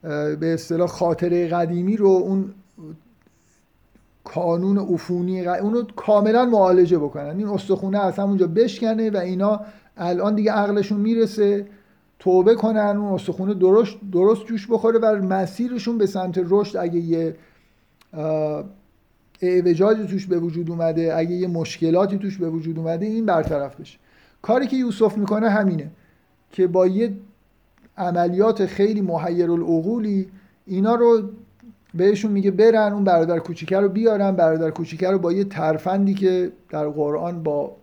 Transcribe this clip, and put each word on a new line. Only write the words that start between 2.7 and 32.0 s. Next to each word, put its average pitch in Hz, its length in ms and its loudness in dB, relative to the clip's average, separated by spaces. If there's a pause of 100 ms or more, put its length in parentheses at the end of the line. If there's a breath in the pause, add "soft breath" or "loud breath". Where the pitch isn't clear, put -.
کانون 175 540 -2
عفونی 180 680 -4
ق-، 180 180 -2
اونو 226 200 0 (140)
کاملاً 214 500 2
معالجه 185 520 4
بکنن، 147 400 -6
این 208 100 -4
استخونه 196 500 -2
از 190 200 0
همونجا 196 280 2
بشکنه 220 640 0
و 208 60 -4
اینا 190 440 -2 (360 loud breath)
الان 185 380 -2
دیگه 214 180 2
عقلشون 208 480 0
میرسه 214 680 2 (520 soft breath)
توبه 185 360 6
کنن، 214 420 0
اون 208 160 -2
استخونه 185 420 -4
درست، 190 420 4 (160)
درست 208 320 2
جوش 226 260 -8
بخوره 226 280 2
و 214 240 2
مسیرشون 202 760 -4
به 208 80 2
سمت 185 420 -2
رشد، 196 280 0
اگه 175 220 -2
یه، 165 380 -2 (760 soft breath)
اه، 156 520 -4 (760)
اعوجاجی 180 680 2
توش 196 200 -6
به 180 120 -2
وجود 165 320 -6
اومده، 165 460 -2
اگه 170 180 -2
یه 180 140 -2
مشکلاتی 175 720 0
توش 196 200 -8
به 170 100 -4
وجود 160 300 -6
اومده، 165 280 -4
این 220 200 -2
برطرف 156 540 -2
بشه. - 180 -20 (440 soft breath)
کاری 262 240 2
که 262 100 -2
یوسف 220 420 0
می‌کنه 208 320 0
همینه 185 400 0 (600 soft breath)
که 185 160 2
با 185 200 4
یه 202 260 0 (840)
عملیات 180 680 0
خیلی 208 340 0
محیرالعقولی 175 1300 0 (380 soft breath)
اینا 196 280 0
رو 233 280 4 (720)
بهشون 202 380 2